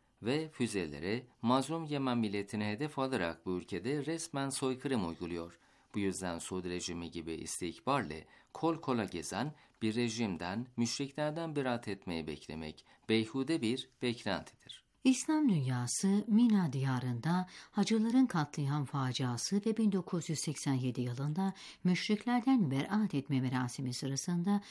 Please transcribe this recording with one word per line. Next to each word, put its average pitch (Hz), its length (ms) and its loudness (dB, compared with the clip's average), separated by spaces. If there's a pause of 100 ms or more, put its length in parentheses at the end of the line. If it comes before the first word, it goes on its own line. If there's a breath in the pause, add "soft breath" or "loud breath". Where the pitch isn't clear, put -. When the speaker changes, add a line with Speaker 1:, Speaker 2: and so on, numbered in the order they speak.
(220)
Speaker 1:
ve 151 280 -2
füzeleri 101 800 -2 (140 soft breath)
mazlum 135 440 0
Yemen 139 320 0
milletine 104 540 0
hedef 143 280 -4
alarak 107 460 0
bu 92 60 -2
ülkede 98 540 -2
resmen 143 440 -4
soykırım 131 580 0
uyguluyor. 85 520 -6 (360 soft breath)
Bu 107 40 -2
yüzden 90 400 -2
Suud 92 260 -6
rejimi 87 460 -6
gibi 82 220 -6
istikbarla 82 840 -4 (380 loud breath)
kol 165 220 0
kola 120 280 0
gezen 95 500 -4 (280 loud breath)
bir 110 140 0
rejimden, 110 720 -2 (100)
müşriklerden 151 800 -2
beraat 123 320 -2
etmeyi 85 400 -6
beklemek 78 580 -10 (240 soft breath)
beyhude 131 520 0
bir 120 280 -2 (120)
beklentidir. - 840 -4 (200)
Speaker 2:
İslam 302 460 4
dünyası 139 760 2
Mina 208 460 6
diyarında 131 720 0 (240 loud breath)
hacıların 226 540 4
katliam 147 600 0
faciası 131 800 0
ve 220 120 2
bin 214 140 4
dokuz 180 380 0
yüz 151 100 0
seksen 147 340 0
yedi 127 280 0
yılında 151 520 0 (300 loud breath)
müşriklerden 214 880 4
beraat 185 420 2
etme 135 280 2
merasimi 127 520 0
sırasında 175 760 0